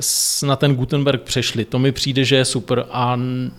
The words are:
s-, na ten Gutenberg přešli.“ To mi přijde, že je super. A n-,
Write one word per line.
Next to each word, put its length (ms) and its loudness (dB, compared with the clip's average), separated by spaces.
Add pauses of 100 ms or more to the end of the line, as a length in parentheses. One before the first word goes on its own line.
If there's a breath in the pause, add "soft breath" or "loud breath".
s-, 460 -2
na 100 2
ten 200 2
Gutenberg 460 0
přešli.“ 420 -2
To 140 -2
mi 140 4
přijde, 320 0
že 120 4
je 80 4
super. 460 -2
A 260 0
n-, 420 -4